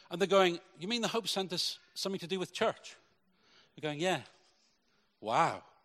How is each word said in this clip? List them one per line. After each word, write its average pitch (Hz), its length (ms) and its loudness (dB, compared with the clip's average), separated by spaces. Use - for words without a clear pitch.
And 175 120 -2
they're 196 40 6
going, 180 360 6
"You 175 80 -8
mean 233 140 -2
the 202 80 0
Hope 220 180 -2
Center's 180 520 -4
something 196 260 -4
to 175 80 -10
do 185 120 -4
with 175 140 -6
church?" - 420 -2
We're 151 140 -6
going, 147 100 -6
"Yeah." 170 220 0
Wow. 113 440 2